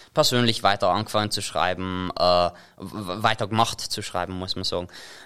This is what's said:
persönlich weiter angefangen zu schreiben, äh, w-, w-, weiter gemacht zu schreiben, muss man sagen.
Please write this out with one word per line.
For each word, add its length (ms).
persönlich 480
weiter 260
angefangen 420
zu 120
schreiben, 760
äh, 40
w-, 280
w-, 440
weiter 240
gemacht 340
zu 220
schreiben, 300
muss 240
man 80
sagen. 240